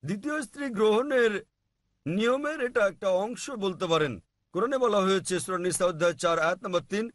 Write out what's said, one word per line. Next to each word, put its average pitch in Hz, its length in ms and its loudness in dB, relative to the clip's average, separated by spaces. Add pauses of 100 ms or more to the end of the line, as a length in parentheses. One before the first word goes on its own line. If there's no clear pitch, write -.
দ্বিতীয় 247 380 -4
স্ত্রী 285 260 -8
গ্রহণের 220 840 2 (540)
নিয়মের 262 540 -2
এটা 247 260 0
একটা 190 240 -2
অংশ 208 400 -2
বলতে 196 360 -4
পারেন। 151 360 0 (300)
কোরআনে 240 260 0
বলা 220 220 4
হয়েছে 185 400 2
সূরা 185 180 -4
নিসা 180 280 0
অধ্যায় 175 260 2
চার 170 260 0
আয়াত 180 260 0
নম্বর 180 160 0
তিন, 220 340 -4